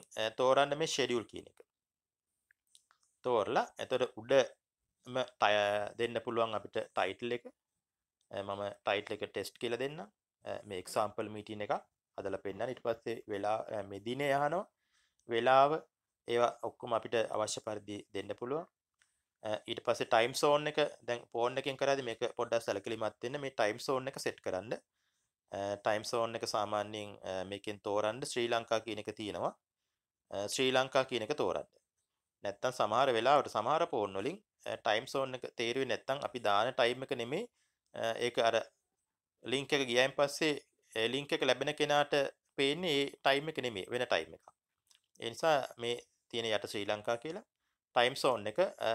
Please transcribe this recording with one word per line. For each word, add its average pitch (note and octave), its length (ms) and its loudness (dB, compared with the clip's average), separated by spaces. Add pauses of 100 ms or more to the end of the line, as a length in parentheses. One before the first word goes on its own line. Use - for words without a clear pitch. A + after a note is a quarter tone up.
(160)
අ, A2 140 0
තෝරන්න C#3 480 4
මේ D#3+ 80 0
ෂෙඩියුල් B2 380 0
කියන - 220 -14
එක. - 120 -20 (1700)
තෝරලා B2 420 2 (120)
එතකොට B2+ 380 -2
උඩම - 1000 0 (140)
ටය-, G#2 680 2
දෙන්න A#2 240 -2
පුළුවන් A2+ 340 0
අපිට G2+ 220 -6 (100)
ටයිට්ල් G2+ 460 -2
එක. B2 140 -6 (840)
අ, G2+ 120 -6
මම G2+ 200 -6 (120)
ටයිට්ල් G#2 380 0
එක G#2 120 -6
ටෙස්ට් - 340 -6
කියලා A#2 200 -2
දෙන්නම්. D3 260 -6 (400)
අ, G2+ 200 -8
මේ G2+ 140 -8
එක්සැම්පල් G#2 500 -4
මීටිං G#2+ 320 -10
එකක් G#2 140 -2 (440)
හදලා F#2+ 200 -4
පෙන්නන්න. G2+ 300 -6
ඊට B2 140 -10
පස්සේ A#2 340 -4 (120)
වෙලා-, G#2 420 -2
අ, G#2+ 120 -6
මේ G2 220 -10
දිනේ C3+ 280 -2
අහනවා. D3 340 0 (640)
වෙලාව C3 440 6 (560)
ඒවා A#2+ 240 4 (100)
ඔක්කොම A#2+ 300 -8
අපිට A2 220 0 (160)
අවශ්‍ය G#2+ 300 -2
පරිදි G#2 360 -8 (160)
දෙන්න G2+ 220 -4
පුළුවන්. C#3+ 320 -6 (760)
අ, A2 60 -6 (180)
ඊට A2+ 180 -6
පස්සේ B2 220 2
ටයිම් B2 280 4
සෝන් D3 320 4
එක D3+ 120 -2 (240)
දැන් A#2 240 -4
ෆෝන් B2 320 0
එකෙන් C3+ 180 -2
කරද්දි C#3 260 2
මේක A#2+ 200 -6 (140)
පොඩ්ඩක් A#2 260 0
සැලකිලිමත් G#2+ 600 -4
වෙන්න. C3+ 180 -6
මේ C3+ 100 -6
ටයිම් A2 280 0
සෝන් C3 300 -2
එක - 100 -8
සෙට් - 220 -6
කරන්න. G2 320 -6 (800)
අ, G2+ 60 -4 (180)
ටයිම් G#2+ 280 0
සෝන් A2+ 320 -2
එක A2+ 100 -6
සාමාන්‍යයෙන්, G#2 640 -4 (120)
අ, F#2 220 -6
මේකෙන් G2+ 360 -8
තෝරන්න G#2+ 420 -2
ශ්‍රී A#2+ 260 -2
ලංකා A#2 320 0
කියන G#2+ 180 -6
එක G#2+ 180 -8
තියෙනවා. G#2+ 360 -4 (800)
අ, G2 180 -4
ශ්‍රී C3 240 0
ලංකා C3 320 2
කියන A#2+ 180 -2
එක B2+ 140 -4
තෝරන්න. E2 340 -2 (720)
නැත්තම් G#2+ 260 -4
සමහර B2 420 2
වෙලාවට B2 360 4
සමහර C#3+ 380 0
ෆෝන් G2+ 300 -2
වලින්, C3+ 220 -4 (280)
අ, A2 100 -6
ටයිම් A2+ 300 0
සෝන් C3+ 280 -4
එක B2+ 100 -10 (120)
තේරුවේ B2 280 -2
නැත්තම් B2 380 -2
අපි B2 180 -6
දාන G#2+ 320 4
ටයිම් B2 300 2
එක C3 80 -6
නෙමෙයි, C3+ 340 -4 (500)
අ, A2+ 180 -2
ඒක A#2 260 -2
අර A2+ 180 6 (880)
ලින්ක් C3 280 -2
එක C#3 140 2
ගියයින් B2+ 300 4
පස්සේ D3 380 2 (420)
ඒ A2+ 120 2
ලින්ක් C3+ 240 -4
එක D3+ 100 0
ලැබෙන C3+ 320 2
කෙනාට D3 400 4 (400)
පේන්නේ D3 400 2
ඒ C#3 160 2
ටයිම් C#3+ 380 2
එක D#3 100 -8
නෙමෙයි A#2+ 320 -4
වෙන B2 160 -2
ටයිම් E2 280 0
එකක්. - 200 -20 (680)
ඒ A#2 80 -6
නිසා D#3 300 2 (200)
මේ A#2+ 180 -2 (280)
තියෙන A#2 220 -4
යට G#2+ 200 0
ශ්‍රී G#2 200 -4
ලංකා G#2 300 0
කියලා E3 280 -10 (520)
ටයිම් B2+ 180 6
සෝන් A#2 320 2
එක, G#2+ 120 -2
අ, E3+ 360 0